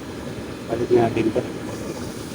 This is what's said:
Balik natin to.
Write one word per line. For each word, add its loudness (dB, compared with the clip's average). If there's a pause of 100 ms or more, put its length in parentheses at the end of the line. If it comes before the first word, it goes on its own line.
(720)
Balik 0
natin 6
to. 2 (920)